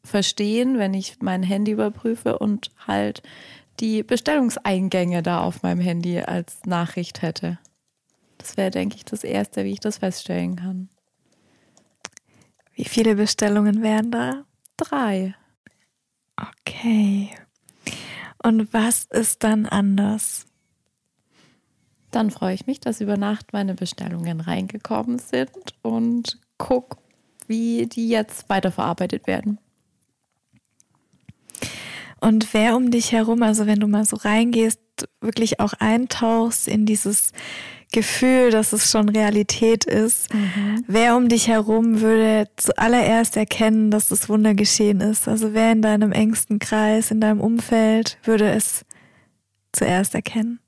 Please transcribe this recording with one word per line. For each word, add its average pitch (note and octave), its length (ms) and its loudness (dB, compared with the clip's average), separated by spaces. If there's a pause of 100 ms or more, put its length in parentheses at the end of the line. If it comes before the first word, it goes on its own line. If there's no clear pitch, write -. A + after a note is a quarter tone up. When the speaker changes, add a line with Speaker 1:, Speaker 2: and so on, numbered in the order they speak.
Speaker 1:
verstehen, A3 760 -2
wenn G3 140 0
ich F#3+ 300 -8
mein F#3 200 -2
Handy G3+ 300 0
überprüfe A3 640 -4
und G#3 320 -4 (160)
halt G#3 360 -4 (580)
die A3 220 -2
Bestellungseingänge F#3+ 1200 -2
da F3 200 -2
auf F3 200 -6
meinem F3 180 -2
Handy F3 400 -2
als - 460 -8
Nachricht E3+ 560 -6
hätte. E3+ 360 -6 (800)
Das - 180 -14
wäre, F#3+ 140 -2
denke F#3 260 -6
ich, - 80 -20
das - 200 -10
Erste, G3 400 -6
wie G3 80 -4
ich G3+ 80 -10
das G#3+ 180 -6
feststellen F3+ 580 -6
kann. F#3 320 -10 (1900)
Speaker 2:
Wie - 100 -8
viele A3+ 300 2
Bestellungen G#3 680 0
wären A3 280 0
da? B3+ 340 -6 (320)
Speaker 1:
Drei. G3+ 580 -4 (1040)
Speaker 2:
Okay. G3+ 920 -2 (1120)
Und A3 320 2
was A3+ 300 0
ist - 400 -2
dann G#3+ 220 2
anders? G3+ 800 0 (1600)
Speaker 1:
Dann A3 200 0
freue F#3 240 -6
ich - 120 -10
mich, C4+ 140 -6
dass A3+ 200 -6
über G#3 160 -2
Nacht G#3 360 -6
meine G3 220 -4
Bestellungen E3+ 680 -8
reingekommen G#3+ 800 -6
sind - 640 -8
und A#3 560 -4 (200)
guck, - 400 -4 (480)
wie A#3 400 -2
die A3+ 220 -4
jetzt A3 400 -4
weiterverarbeitet F3+ 760 -2
werden. G#3 320 -4 (2500)
Speaker 2:
Und A3 340 2
wer A3 220 4
um B3 140 2
dich A#3 220 0
herum, A3+ 300 2
also G#3+ 240 2
wenn G#3 140 2
du G#3+ 60 2
mal G#3 200 2
so - 100 -2
reingehst, A3+ 640 2 (400)
wirklich A3+ 400 -2
auch G#3 140 0
eintauchst A3+ 920 0
in G#3+ 180 2
dieses G#3+ 460 0 (600)
Gefühl, B3+ 580 4
dass A3 220 2
es - 180 2
schon G#3+ 180 4
Realität G#3+ 760 2
ist, - 480 0
Speaker 1:
Mhm. G3+ 540 -2
Speaker 2:
wer A#3 300 4
um B3 120 4
dich A#3 200 4
herum A3 520 4
würde A3 560 4
zuallererst A3+ 800 2
erkennen, A3 540 2
dass G#3 180 2
das - 200 0
Wunder G#3+ 260 4
geschehen G#3 460 2
ist? G#3+ 280 0
Also A3 240 0
wer A3 200 4
in A3 100 4
deinem G#3+ 300 4
engsten A3 460 0
Kreis, G#3+ 520 2
in A3 100 2
deinem G#3+ 200 2
Umfeld A3 840 2
würde G#3+ 260 4
es - 340 0 (880)
zuerst - 420 0
erkennen? A3+ 540 -4